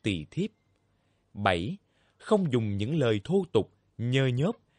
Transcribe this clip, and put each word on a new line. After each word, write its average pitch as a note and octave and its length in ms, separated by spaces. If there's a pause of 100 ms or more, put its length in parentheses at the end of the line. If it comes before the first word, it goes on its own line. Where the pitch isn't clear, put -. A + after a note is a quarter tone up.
tỳ F2+ 240
thiếp. G3 240 (840)
Bảy, G2+ 440 (400)
không G3 340
dùng G#2+ 260
những A2 180
lời A2+ 280
thô F#3 280
tục, - 220 (240)
nhơ B2+ 300
nhớp C3 240 (280)